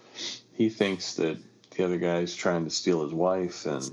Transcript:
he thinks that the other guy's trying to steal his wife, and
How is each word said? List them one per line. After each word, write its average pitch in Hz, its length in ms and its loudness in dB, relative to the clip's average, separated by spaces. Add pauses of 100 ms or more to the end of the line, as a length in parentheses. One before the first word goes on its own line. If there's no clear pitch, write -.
(540)
he 110 160 4
thinks 98 460 -2
that 80 200 0 (400)
the 95 80 2
other 90 140 2
guy's 87 360 0
trying 85 300 0
to 78 60 -6
steal 85 320 2
his 73 100 -2
wife, 90 540 0
and 71 160 -2 (100)